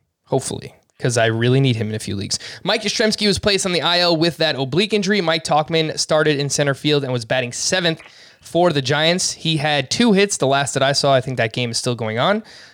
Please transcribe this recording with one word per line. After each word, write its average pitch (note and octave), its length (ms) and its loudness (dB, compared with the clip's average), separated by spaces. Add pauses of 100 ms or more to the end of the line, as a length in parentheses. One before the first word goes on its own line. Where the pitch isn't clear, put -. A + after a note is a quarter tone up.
(260)
hopefully, - 460 -4 (280)
'cause A#2+ 180 0
I A2+ 80 4
really A#2 320 2
need C3 160 4
him A2 140 -4
in A2 80 -6
a - 20 -8
few G2 160 -6
leagues. G2 240 -6 (240)
Mike G#3+ 200 -2
Yastrzemski G#3+ 440 0
was F#3+ 140 2
placed G3 260 0
on F3+ 60 -2
the D#3+ 100 0
I F3 160 2
L F3 180 2
with E3 200 0
that D#3 180 0
oblique C#3 380 -2
injury. G#3 280 0
Mike E3 220 0
Tauchman D#3 560 0
started D#3 400 2
in C#3+ 100 -2
center C#3+ 260 0
field D3 280 0
and B2+ 100 -4
was A#2+ 120 -4
batting B2+ 280 -2
seventh F3 480 -2 (400)
for E3+ 320 2
the C#3+ 100 0
Giants. D3+ 500 0
He D#3+ 240 -2
had C#3+ 340 0
two A#3+ 220 4
hits G3 240 2
the C3+ 100 0
last C3+ 280 0
that C3+ 100 0
I C#3 80 2
saw. C#3 200 2
I C3 80 6
think B2+ 180 -6
that A2+ 140 0
game A#2+ 200 -4
is - 60 -4
still A#2+ 180 -2
going A2+ 240 -4
on. G3+ 240 0 (300)